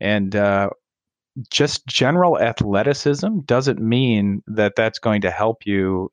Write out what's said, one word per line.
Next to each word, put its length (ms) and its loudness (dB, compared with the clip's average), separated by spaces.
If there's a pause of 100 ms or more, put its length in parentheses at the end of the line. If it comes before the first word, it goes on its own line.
And, 340 -2
uh, 360 2 (760)
just 380 0
general 500 2
athleticism 1080 0
doesn't 340 0
mean 680 0
that 280 0
that's 240 -2
going 220 0
to 100 0
help 340 -4
you, 480 -2